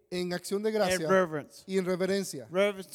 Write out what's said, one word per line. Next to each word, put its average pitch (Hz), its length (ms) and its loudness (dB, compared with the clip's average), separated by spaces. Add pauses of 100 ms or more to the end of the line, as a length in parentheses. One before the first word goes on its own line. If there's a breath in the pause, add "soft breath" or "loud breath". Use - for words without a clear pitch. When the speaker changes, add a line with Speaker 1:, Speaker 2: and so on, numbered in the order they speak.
(120)
Speaker 1:
en 180 220 -2
acción 196 300 -4
de 220 60 0
Speaker 2:
and 214 80 0
Speaker 1:
gracia 185 300 2
Speaker 2:
reverence. 175 600 2
Speaker 1:
y 190 100 -2
en 185 80 2
reverencia. 180 640 -2
Speaker 2:
Reverence 190 460 0